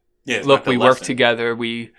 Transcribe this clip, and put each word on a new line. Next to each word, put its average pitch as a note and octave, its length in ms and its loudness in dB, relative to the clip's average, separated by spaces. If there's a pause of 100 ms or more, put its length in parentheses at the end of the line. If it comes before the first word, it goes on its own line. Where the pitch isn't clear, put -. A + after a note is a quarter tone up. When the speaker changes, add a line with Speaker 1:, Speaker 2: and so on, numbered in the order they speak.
(240)
Speaker 1:
Yeah, B2 140 -4
it's C3 80 -8
Speaker 2:
look, C#3 140 4
Speaker 1:
not - 60 -14
the C#3 60 -2
Speaker 2:
we B2 40 0
worked B2+ 240 4
Speaker 1:
lesson. - 60 -14
Speaker 2:
together, A#2+ 500 0
we A#2 420 -8